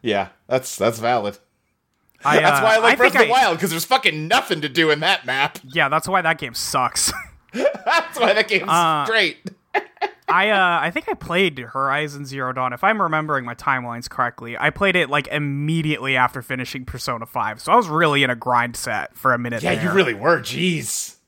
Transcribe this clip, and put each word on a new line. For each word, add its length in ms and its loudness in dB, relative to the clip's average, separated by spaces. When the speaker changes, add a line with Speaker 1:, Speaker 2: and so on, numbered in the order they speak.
Speaker 1:
Yeah, 240 -2
that's, 280 -4
that's 240 0
valid. 400 -2
Speaker 2:
I, 160 4
Speaker 1:
That's 200 4
Speaker 2:
uh, 40 2
Speaker 1:
why 120 6
I 20 4
like 160 6
Speaker 2:
I 20 6
Speaker 1:
Breath 180 6
Speaker 2:
think 100 6
Speaker 1:
of 40 6
the 60 2
Speaker 2:
I 100 6
Speaker 1:
Wild, 160 2
'cause 120 -2
there's 140 -4
fucking 420 0
nothing 340 0
to 80 -4
do 220 2
in 100 2
that 240 0
map. 380 -2
Speaker 2:
Yeah, 260 0
that's 180 0
why 140 2
that 160 0
game 160 -10
sucks. 580 -2
<laughs> 200 -20
Speaker 1:
That's 680 -2
why 140 4
that 140 2
game's 220 0
Speaker 2:
Uh, 380 2
Speaker 1:
great. 300 0
<laughs> 540 -8
Speaker 2:
I, 220 4
uh, 320 2
I 100 -2
think 180 -6
I 40 -2
played 460 -2
Horizon 680 -4
Zero 260 -6
Dawn. 220 -4
If 100 -6
I'm 180 2
remembering 440 -2
my 100 -10
timelines 540 -4
correctly, 480 -6
I 140 0
played 240 0
it, 140 2
like, 180 0
immediately 920 -2
after 240 2
finishing 440 -8
Persona 400 -8
five, 360 -6
so 100 -2
I 60 6
was 100 4
really 360 2
in 60 2
a 60 0
grind 400 0
set 420 -6
for 160 2
a 60 2
minute 240 -4
Speaker 1:
Yeah, 120 0
Speaker 2:
there. 100 -2
Speaker 1:
you 60 0
really 220 2
were. 280 2
Jeez. 760 -4